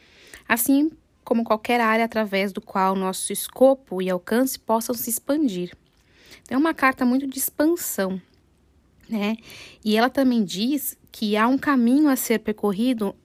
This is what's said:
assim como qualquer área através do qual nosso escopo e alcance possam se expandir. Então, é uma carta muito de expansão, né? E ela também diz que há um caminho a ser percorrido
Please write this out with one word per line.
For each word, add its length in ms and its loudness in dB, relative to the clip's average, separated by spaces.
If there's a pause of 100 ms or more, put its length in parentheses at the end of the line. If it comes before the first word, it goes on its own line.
(480)
assim 440 2 (320)
como 200 0
qualquer 360 0
área 260 2
através 460 -2
do 100 -10
qual 340 0
nosso 360 -4
escopo 720 2
e 80 -2
alcance 480 0
possam 380 -2
se 140 -8
expandir. 680 -2 (680)
Então, 120 -4
é 20 2
uma 140 2
carta 320 0
muito 220 0
de 120 -8
expansão, 840 -2 (880)
né? 260 -2 (480)
E 140 0
ela 120 4
também 340 2
diz 540 -4 (140)
que 240 -2
há 120 2
um 100 2
caminho 500 4
a 80 2
ser 240 0
percorrido 840 -2